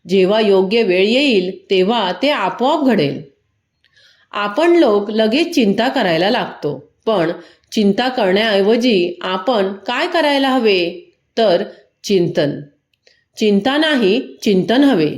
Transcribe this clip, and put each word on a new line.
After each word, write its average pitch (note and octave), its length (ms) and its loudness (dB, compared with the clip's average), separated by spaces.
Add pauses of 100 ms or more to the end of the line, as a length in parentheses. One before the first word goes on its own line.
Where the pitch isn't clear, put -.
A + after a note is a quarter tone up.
जेव्हा F#3+ 320 2
योग्य G3 420 2
वेळ F#3+ 220 0
येईल, G#3+ 680 0
तेव्हा F#3+ 420 0 (100)
ते C#4 80 2
आपोआप C4 540 -2
घडेल." D3 380 0 (1120)
आपण G#3 380 -2
लोक A3 400 2
लगेच A3 440 0
चिंता A3 340 2
करायला F#3+ 420 0
लागतो, E3 640 -6 (140)
पण F3+ 260 0 (400)
चिंता G#3+ 360 2
करण्याऐवजी G#3 1120 0
आपण F#3+ 500 -2
काय B3 340 -6
करायला D4 420 0
हवे, G3 640 0 (260)
तर G3+ 260 2 (400)
चिंतन. F3 560 -2 (800)
चिंता G#3+ 380 0
नाही, C4 680 0
चिंतन G#3+ 420 2
हवे. F3 340 2